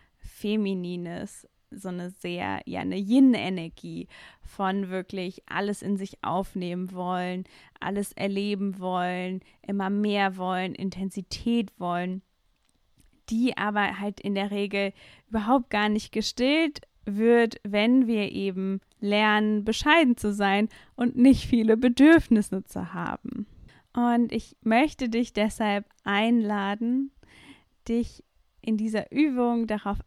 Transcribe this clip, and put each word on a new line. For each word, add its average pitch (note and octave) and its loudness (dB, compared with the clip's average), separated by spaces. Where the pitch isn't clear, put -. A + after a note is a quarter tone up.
Feminines, F#3 -6
so F#3+ -14
eine F3+ -8
sehr, F3 -8
ja, F#3 -8
eine F#3 -4
Yin-Energie F#3 2
von F#3+ -4
wirklich F#3 -8
alles G3+ -4
in G3 -2
sich - -12
aufnehmen F3+ -6
wollen, F3+ -6
alles G3+ -6
erleben G3 -4
wollen, F#3 -4
immer G3 -4
mehr G3+ 0
wollen, F#3 -4
Intensität G3 -4
wollen, F3+ -4
die A#3 0
aber G3+ 0
halt G3+ -6
in G3+ -4
der G3 -2
Regel G3+ -2
überhaupt A3+ 2
gar G#3+ 0
nicht G#3+ -2
gestillt C#4+ 0
wird, A3+ 4
wenn A3 4
wir G#3+ 0
eben F#3+ -4
lernen, G#3+ 2
bescheiden C#4 4
zu G#3 -2
sein G3+ 2
und B3 -2
nicht B3+ 6
viele A3 4
Bedürfnisse A#3+ 6
zu F#3 -10
haben. - -8
Und A#3+ 2
ich - -8
möchte A#3+ 2
dich A#3 -2
deshalb G#3 -2
einladen, A3 0
dich A#3 -4
in A3 -2
dieser G#3+ -4
Übung B3 0
darauf G#3 -4